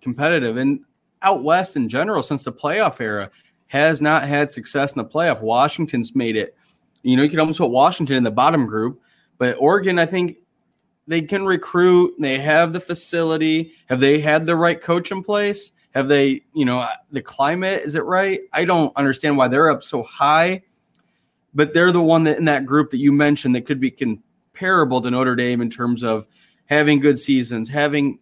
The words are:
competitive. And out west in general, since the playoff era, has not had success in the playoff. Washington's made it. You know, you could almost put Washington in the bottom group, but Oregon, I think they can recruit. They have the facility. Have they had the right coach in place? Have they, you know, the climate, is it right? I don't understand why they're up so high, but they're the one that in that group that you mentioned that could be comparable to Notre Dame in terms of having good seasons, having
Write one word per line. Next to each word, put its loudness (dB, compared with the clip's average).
competitive. -2
And -2
out 0
west 0
in -2
general, -2
since -6
the -8
playoff -2
era, -6
has 2
not 2
had -2
success -4
in -4
the -8
playoff. -2
Washington's -2
made -2
it. -6
You 2
know, 4
you 2
could -2
almost 0
put 0
Washington 2
in 2
the 0
bottom 2
group, -6
but -2
Oregon, 2
I 2
think -4
they -2
can -4
recruit. 4
They -2
have 2
the -6
facility. -2
Have -2
they 4
had 0
the 0
right 0
coach -2
in -8
place? -4
Have 0
they, 2
you 0
know, -2
the -8
climate, -4
is -8
it -2
right? -2
I -2
don't 0
understand 0
why 4
they're 4
up -2
so -6
high, 0
but 0
they're 4
the 2
one 4
that 2
in -2
that 0
group 0
that -4
you 4
mentioned 2
that -4
could -6
be -2
comparable -2
to -4
Notre 0
Dame -2
in -4
terms -4
of -2
having 2
good 4
seasons, -2
having -2